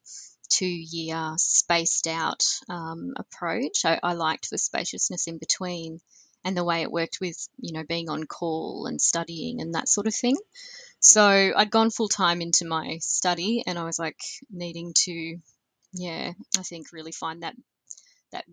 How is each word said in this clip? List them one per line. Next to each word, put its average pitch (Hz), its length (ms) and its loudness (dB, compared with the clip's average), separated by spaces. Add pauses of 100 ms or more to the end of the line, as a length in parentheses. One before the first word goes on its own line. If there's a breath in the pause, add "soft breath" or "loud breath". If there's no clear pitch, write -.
(500 loud breath)
two-year 160 880 -2
spaced - 680 2
out, 160 360 0 (260)
um, 170 480 -6
approach. 202 680 -2
I, 165 180 4
I 175 120 2
liked 160 360 -2
the - 80 -4
spaciousness - 680 -2
in 165 120 -6
between 170 640 -4 (440 soft breath)
and 185 120 0
the 175 80 2
way 170 180 2
it - 100 -2
worked 165 280 0
with, 180 160 -4 (220)
you 170 160 -8
know, 160 100 -4
being 170 240 -4
on 156 160 -2
call 160 600 -4
and - 140 -4
studying 165 600 -2
and 165 140 -4
that 160 140 -2
sort 202 180 2
of 214 80 0
thing. 254 220 2 (640 loud breath)
So - 220 10 (340)
I'd 208 140 4
gone 220 200 6
full-time 180 500 2
into 170 260 2
my 160 340 -2
study 180 640 0
and 175 120 -2
I 170 60 -2
was, 165 140 -4
like, 160 200 -4 (320)
needing 170 420 -8 (120)
to, 165 340 -6 (540)
yeah, 175 400 -6 (260)
I 185 40 -12
think 165 300 -12
really 160 200 -12
find 165 300 -6
that, 170 120 -6 (800 loud breath)
that - 200 -8